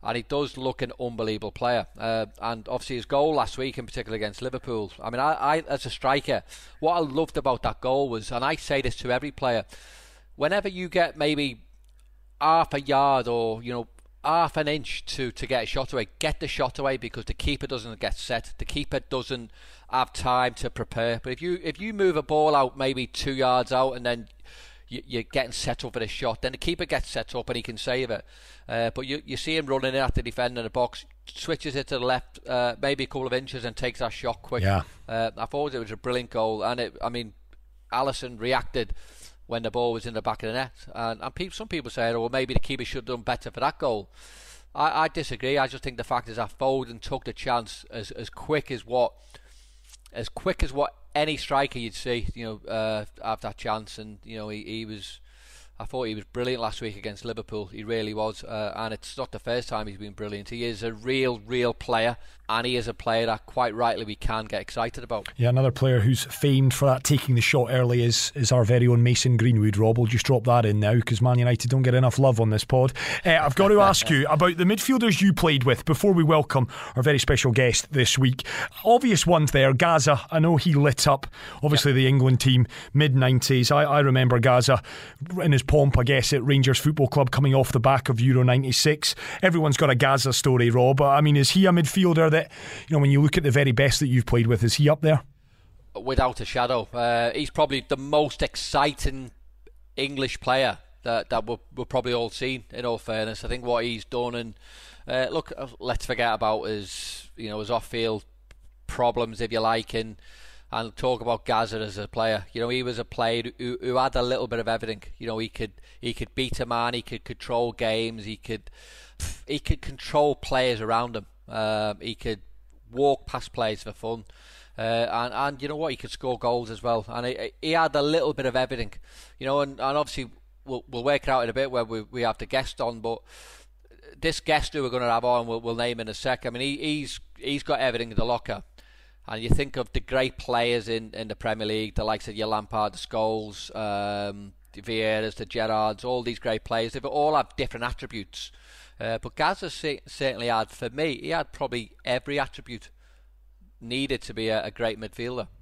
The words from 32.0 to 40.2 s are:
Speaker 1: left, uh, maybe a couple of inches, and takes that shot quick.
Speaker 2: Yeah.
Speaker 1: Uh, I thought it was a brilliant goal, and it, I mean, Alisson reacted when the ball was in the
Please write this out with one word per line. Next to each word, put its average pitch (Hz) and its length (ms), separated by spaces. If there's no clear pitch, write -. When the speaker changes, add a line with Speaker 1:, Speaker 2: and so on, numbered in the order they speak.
Speaker 1:
left, 127 420
uh, 123 340
maybe 139 220
a 123 40
couple 131 200
of 120 60
inches, 127 300
and 120 120
takes 127 240
that 117 120
shot - 300
quick. 120 220
Speaker 2:
Yeah. 95 180
Speaker 1:
Uh, 113 300
I 110 80
thought 143 300
it 123 40
was 110 120
a 110 60
brilliant 123 340
goal, 110 320
and 123 160
it, 120 200
I 120 100
mean, 117 240
Alisson 127 460
reacted 123 560
when 117 140
the 113 80
ball 120 240
was 113 140
in 113 80
the 107 80